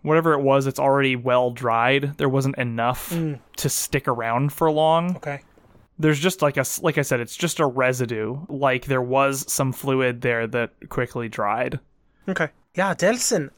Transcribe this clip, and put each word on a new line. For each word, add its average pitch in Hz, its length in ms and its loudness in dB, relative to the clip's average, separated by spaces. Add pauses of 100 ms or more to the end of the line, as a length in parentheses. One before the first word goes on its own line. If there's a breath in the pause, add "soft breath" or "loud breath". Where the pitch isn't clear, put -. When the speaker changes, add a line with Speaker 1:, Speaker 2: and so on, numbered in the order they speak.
Speaker 1:
Whatever 160 300 4
it 143 80 0
was, 135 260 4
it's 131 120 -4
already 135 380 4
well 123 340 2
dried. 127 640 0
There 139 120 2
wasn't 135 280 0
enough 120 520 -2
Speaker 2:
Mm. 160 300 -4 (180)
Speaker 1:
to - 100 -2
stick - 400 -4
around 120 460 0
for 160 180 0
long. 160 460 2
Speaker 2:
Okay. 143 240 -10 (580)
Speaker 1:
There's 151 200 2
just, 180 220 0
like, 143 140 2
a 139 60 0
s-, - 200 -4
like 160 160 0
I 147 40 2
said, 131 180 0
it's 117 160 -8
just 170 240 -4
a 151 60 2
residue. 123 720 0 (100)
Like, 135 380 0
there 131 160 0
was 135 500 0
some 131 220 0
fluid 131 480 0
there 117 260 0
that 117 240 -2 (180)
quickly 120 380 -4
dried. 117 520 -2 (500)
Speaker 2:
Okay. 170 180 -2 (260)
Yeah, 185 200 0
Delsin, 185 640 0